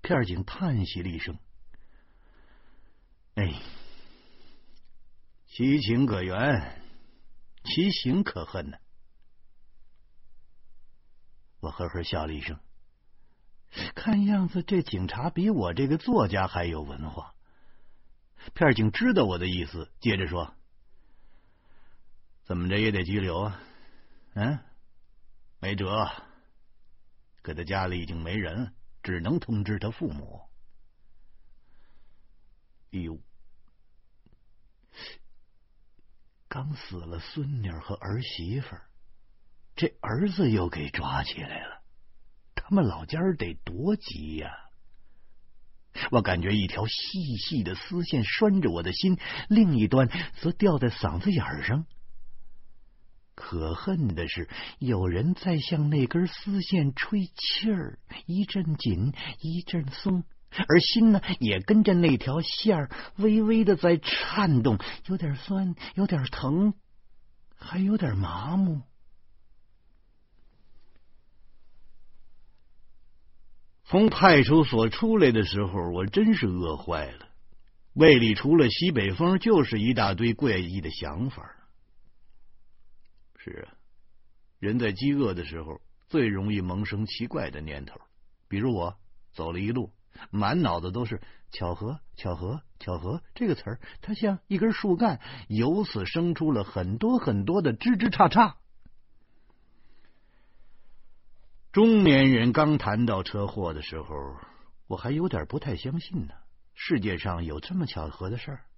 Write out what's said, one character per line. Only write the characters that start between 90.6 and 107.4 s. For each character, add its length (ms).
脑 200
子 100
都 140
是 160
“巧 240
合， 280
巧 180
合， 260
巧 180
合” 260
这 140
个 80
词 80
儿， 160
它 120
像 340
一 100
根 160
树 240
干， 240
由 380
此 200
生 300
出 160
了 140
很 320
多 220
很 260
多 160
的 100
枝 240
枝 140
杈 200
杈。 260
中 320
年 280
人 220
刚 260
谈 260
到 160
车 240
祸 260
的 120
时 180
候， 340
我 100
还 140
有 180
点 160
不 140
太 160
相 240
信 260
呢， 80
世 260
界 200
上 260